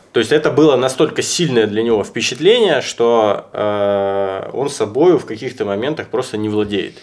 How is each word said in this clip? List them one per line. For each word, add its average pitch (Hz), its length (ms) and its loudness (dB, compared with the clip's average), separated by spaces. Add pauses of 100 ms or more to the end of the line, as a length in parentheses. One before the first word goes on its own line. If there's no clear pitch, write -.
(120)
То 123 80 2
есть 113 120 0
это 147 200 2
было 143 260 4
настолько 131 460 0
сильное 123 420 0
для 104 160 -2
него 113 220 2
впечатление, 151 800 0
что, 117 720 0
э, 98 1000 -2
он 131 160 -4
собою 135 480 2
в - 80 -6
каких-то 113 400 -8
моментах 110 440 -4
просто 120 280 -4
не 107 100 -2
владеет. 101 560 -2